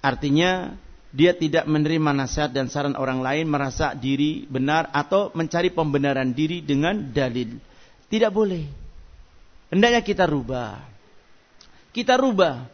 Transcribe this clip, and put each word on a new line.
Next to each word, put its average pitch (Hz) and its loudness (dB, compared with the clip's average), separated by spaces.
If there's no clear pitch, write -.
Artinya 160 0
dia 170 6
tidak 156 0
menerima 151 2
nasihat 147 -2
dan 131 -4
saran 143 -4
orang 131 -2
lain, 139 -2
merasa 139 -2
diri 139 -2
benar 139 0
atau 190 0
mencari 170 0
pembenaran 139 0
diri 156 -2
dengan 147 0
dalil. 123 -2
Tidak 214 2
boleh. 185 0
Hendaknya 233 4
kita 196 0
rubah. 127 -4
Kita 247 2
rubah. 190 2